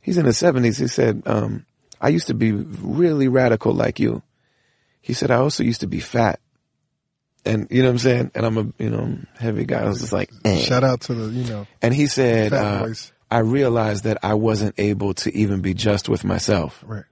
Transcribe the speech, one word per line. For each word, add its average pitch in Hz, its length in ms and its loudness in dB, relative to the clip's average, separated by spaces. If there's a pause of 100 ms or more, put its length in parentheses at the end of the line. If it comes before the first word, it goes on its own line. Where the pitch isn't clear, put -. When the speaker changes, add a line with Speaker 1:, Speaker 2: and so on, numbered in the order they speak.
Speaker 1:
he's 185 160 -2
in 165 80 4
his 117 100 4
seventies. 127 420 2
He 139 100 0
said, 120 380 0
um, 110 380 -2 (360)
"I - 80 2
used 165 180 2
to 127 80 -2
be 113 160 2
really 139 760 0
radical 123 440 2
like - 280 -2
you." 113 220 0 (800)
He - 100 -6
said, 120 180 0
"I 120 60 4
also 135 260 0
used 120 200 0
to - 40 -6
be - 140 -6
fat." 113 400 0 (1040)
And, 110 240 -2
you 127 120 2
know 131 60 4
what 123 60 2
I'm 120 40 -2
saying? 123 360 0
And - 120 -2
I'm 113 120 -2
a, 107 240 -6
you 113 80 -2
know, 113 280 -6 (200)
heavy 113 280 -4
guy. 117 160 -2
I 107 60 -2
was 101 120 -4
just 113 120 -6
like, 98 180 -4 (140)
"Eh." 95 160 2
Speaker 2:
Shout 127 220 2
out 127 200 0
to 131 120 -6
the, 113 160 -6
you 123 140 -4
know, 107 220 -8 (160)
Speaker 1:
And 120 100 2
he 147 140 2
said, 117 460 2
Speaker 2:
fat 107 120 0
Speaker 1:
uh, 101 220 -2
Speaker 2:
boys. - 260 -12 (180)
Speaker 1:
"I 117 100 2
realized 113 640 2
that 107 180 0
I 107 120 0
wasn't 107 440 0
able 101 360 0
to - 220 -4
even 101 240 2
be 92 140 -2
just 104 340 0
with 104 160 -2
myself." 92 640 -2
Speaker 2:
Right. 107 260 -10